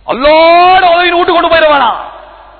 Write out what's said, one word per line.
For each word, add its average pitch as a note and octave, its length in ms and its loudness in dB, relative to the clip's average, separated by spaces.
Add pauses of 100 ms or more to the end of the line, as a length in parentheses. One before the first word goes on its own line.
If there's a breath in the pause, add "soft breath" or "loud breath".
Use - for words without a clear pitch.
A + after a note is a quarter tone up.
அல்லாஹ்னு E4 800 2
உதவின்னு F4 320 0
வீட்டுக்கு F4 220 -2
கொண்டு E4+ 80 -2
போயிட D#4+ 200 0
வேணாம். A3+ 340 -2 (580)